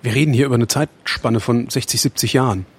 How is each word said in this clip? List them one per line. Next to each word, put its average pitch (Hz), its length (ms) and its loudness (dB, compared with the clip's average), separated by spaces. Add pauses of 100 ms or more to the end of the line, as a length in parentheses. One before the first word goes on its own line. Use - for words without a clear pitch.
wir 117 100 -2
reden 143 200 2
hier 135 140 2
über 127 100 2
eine 117 100 2
Zeitspanne - 720 -2
von 120 320 -2
sechzig, - 300 -4
siebzig - 320 -2
Jahren, 117 340 2 (120)